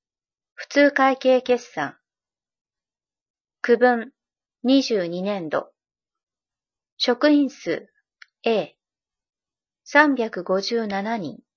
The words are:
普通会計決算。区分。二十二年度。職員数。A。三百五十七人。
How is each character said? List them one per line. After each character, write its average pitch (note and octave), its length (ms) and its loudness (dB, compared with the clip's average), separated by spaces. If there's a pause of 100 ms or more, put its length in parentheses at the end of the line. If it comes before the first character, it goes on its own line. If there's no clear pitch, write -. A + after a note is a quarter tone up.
(520)
普 - 160 -18
通 C#4+ 220 4
会 C4+ 260 2
計 B3+ 240 2
決 B3 160 0
算。 D#3 420 -8 (1600)
区 A#3+ 160 4
分。 B3 340 0 (500)
二 C4+ 200 4
十 G#3 240 -2
二 F3 160 -6
年 F#3+ 260 -6
度。 D3 240 -6 (1300)
職 B3 280 2
員 D4 180 4
数。 - 400 -8 (540)
A。 G#3+ 340 -2 (1080)
三 C#4+ 300 2
百 A3 280 -6
五 F#3+ 180 -2
十 A3+ 260 -4
七 G3+ 300 -6
人。 E3 260 -10 (140)